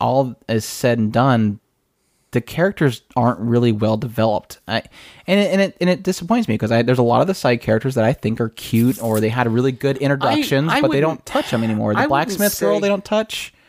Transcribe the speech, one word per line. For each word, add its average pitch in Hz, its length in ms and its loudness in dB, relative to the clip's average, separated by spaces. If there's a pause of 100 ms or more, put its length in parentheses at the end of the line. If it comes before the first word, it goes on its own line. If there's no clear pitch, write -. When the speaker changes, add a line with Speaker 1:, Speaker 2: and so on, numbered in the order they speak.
Speaker 1:
all 123 340 0 (140)
is 113 160 -2
said 120 340 0
and 110 140 0
done, 117 480 2 (680)
the 123 100 0
characters 165 600 0 (120)
aren't 120 260 2
really 117 320 2
well 110 260 0
developed. 110 680 -2
I, 113 160 -4 (440)
and 190 120 2
it, 202 140 2
and 190 80 2
it, 190 180 -2
and 180 120 2
it 180 120 -2
disappoints 190 460 -2
me 110 80 0
'cause 110 160 -2
I, 117 80 4
there's 123 180 2
a 127 40 6
lot 117 180 4
of 143 60 2
the 190 80 0
side 123 260 0
characters 110 360 0
that 113 80 2
I 123 100 2
think 113 260 -4
are 113 80 -2
cute 117 540 0
or 110 180 0
they 110 80 2
had 117 240 0
really 127 200 2
good 135 260 -2
introductions, 156 760 0
Speaker 2:
I, 247 60 0
I - 20 0
Speaker 1:
but 302 120 0
they 143 100 0
Speaker 2:
wouldn't, - 240 -2
Speaker 1:
don't - 0 -
touch - 260 -4
'em 113 100 0
anymore. 107 300 0
The 104 60 0
Speaker 2:
I 226 80 2
wouldn't - 20 0
Speaker 1:
blacksmith 208 500 0
girl, 202 180 0
Speaker 2:
say 208 40 -2
Speaker 1:
they 196 80 0
don't 196 160 -2
touch, - 480 -4 (160)